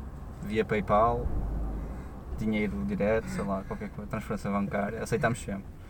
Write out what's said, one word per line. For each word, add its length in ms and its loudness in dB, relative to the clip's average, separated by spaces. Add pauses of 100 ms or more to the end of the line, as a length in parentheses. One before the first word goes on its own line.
(420)
Via 220 2
PayPal, 640 4 (1120)
dinheiro 480 2
direto, 440 2
sei 140 -2
lá, 220 0
qualquer 240 -6
coisa, 180 -8
transferência 400 -4
bancária. 540 0
Aceitamos 400 2
sempre. 220 -6 (260)